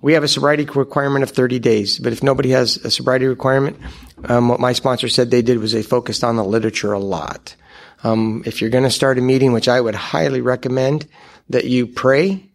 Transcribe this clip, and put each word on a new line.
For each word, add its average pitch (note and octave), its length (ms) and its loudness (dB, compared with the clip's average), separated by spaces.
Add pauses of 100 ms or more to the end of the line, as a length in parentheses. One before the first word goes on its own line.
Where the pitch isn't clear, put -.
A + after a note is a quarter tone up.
We C#3+ 120 2
have D#3 100 4
a D3 60 0
sobriety C#3+ 360 0
requirement C#3 580 0
of B2+ 80 -2
thirty B2+ 280 0
days, A2 400 2
but A#2+ 140 -2
if A2 100 -6
nobody C3+ 280 0
has B2+ 280 2
a A#2 120 -8
sobriety C3 360 0
requirement, C3 520 0 (480)
um, A#2+ 220 4
what A#2+ 120 2
my B2 120 2
sponsor B2 360 -2
said A#2+ 220 0
they B2 120 4
did A#2+ 160 2
was A2 140 -4
they A2 100 -2
focused A#2+ 400 -2
on A#2 140 0
the A2 80 -2
literature G#2 480 -2
a G2+ 60 -2
lot. F2+ 580 -8 (480)
Um, A2 420 0
if A2+ 140 -8
you're A2+ 100 -2
gonna B2+ 200 2
start C3 280 0
a B2 40 0
meeting, C3 300 4
which A#2 160 0
I B2 120 2
would A2+ 140 -2
highly C3+ 460 -2
recommend, C3 680 -2 (420)
that B2+ 160 0
you B2 220 0
pray D#3+ 680 0